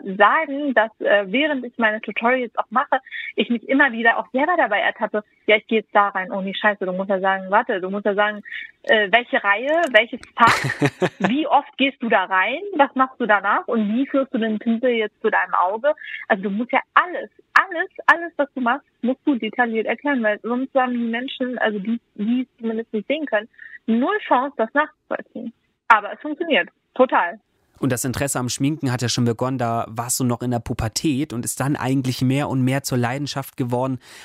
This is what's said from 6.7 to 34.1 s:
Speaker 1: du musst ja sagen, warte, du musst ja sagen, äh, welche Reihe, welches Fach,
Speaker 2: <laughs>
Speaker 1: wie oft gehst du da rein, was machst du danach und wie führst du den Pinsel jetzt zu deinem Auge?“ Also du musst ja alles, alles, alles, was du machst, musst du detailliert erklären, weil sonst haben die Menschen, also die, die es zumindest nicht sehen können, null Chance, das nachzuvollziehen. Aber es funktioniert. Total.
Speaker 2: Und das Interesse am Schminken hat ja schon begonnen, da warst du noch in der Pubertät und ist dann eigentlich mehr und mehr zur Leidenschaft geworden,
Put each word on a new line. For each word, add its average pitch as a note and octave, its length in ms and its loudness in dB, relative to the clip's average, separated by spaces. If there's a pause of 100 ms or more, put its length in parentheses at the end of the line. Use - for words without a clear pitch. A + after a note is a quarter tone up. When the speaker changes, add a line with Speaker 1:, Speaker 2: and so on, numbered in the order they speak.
Speaker 1:
du F3+ 60 -2
musst F#3+ 180 -4
ja F#3+ 100 2
sagen, F#3+ 300 0
warte, G#3+ 320 0
du F#3 80 -4
musst G3+ 160 -4
ja G#3 80 2
sagen, G#3 300 0 (400)
äh, G#3+ 280 2
welche A#3+ 320 2
Reihe, B3+ 380 0 (100)
welches A#3 280 2 (180)
Fach, A#3 160 6
Speaker 2:
<laughs> - 680 -2
Speaker 1:
wie B3 280 0
oft - 300 2
gehst C4+ 240 0
du A#3 80 -4
da G3 160 2
rein, G3 360 0 (140)
was C#4+ 180 4
machst C4 260 0
du A#3+ 60 -2
danach G#3 420 2
und G#3+ 280 0
wie C4+ 120 0
führst C4+ 260 0
du C4 40 -2
den G#3+ 220 -2
Pinsel A#3 320 0
jetzt A3 300 -2
zu A3 100 2
deinem F3+ 240 0
Auge?“ A3+ 380 0 (340)
Also F#3+ 160 0
du G#3 80 -2
musst A#3 200 -4
ja C4 100 2 (120)
alles, D#4+ 380 0 (240)
alles, F4+ 340 0 (160)
alles, E4 320 4
was C#4 160 0
du B3+ 80 -6
machst, B3+ 240 0 (160)
musst B3 240 -2
du D4 100 2
detailliert A3+ 520 -2
erklären, C4 340 -2
weil G#3 220 0
sonst B3 320 -4
haben B3+ 180 2
die A#3+ 60 -2
Menschen, B3 580 -4
also G#3+ 220 -2
die, A3+ 200 -4 (140)
die A#3 300 -2
es - 160 -20
zumindest A3+ 340 -6
nicht G#3+ 140 -4
sehen D4 180 -2
können, A3 240 -2 (380)
null C4+ 300 2 (100)
Chance, C#4 300 2
das A3 180 0
nachzuvollziehen. - 760 -6 (360)
Aber G#3 260 4
es - 80 -14
funktioniert. D4 480 -2 (260)
Total. A3 440 2 (400)
Speaker 2:
Und B2+ 140 0
das A#2+ 100 -4
Interesse C3+ 360 -4
am B2 100 -4
Schminken C#3 420 -2
hat B2 100 -2
ja B2 60 0
schon B2 160 0
begonnen, B2 340 0
da A#2 300 -2
warst A2+ 320 -6
du C3+ 60 0
noch A#2+ 160 0
in B2 100 -4
der A#2+ 80 0
Pubertät C3 720 -2
und A#2 140 -6
ist - 160 -4
dann C#3 160 0
eigentlich B2+ 440 0
mehr C3 280 0
und B2+ 120 0
mehr C3 220 0
zur C3 140 -2
Leidenschaft C3 580 -4
geworden, B2+ 440 -2 (260)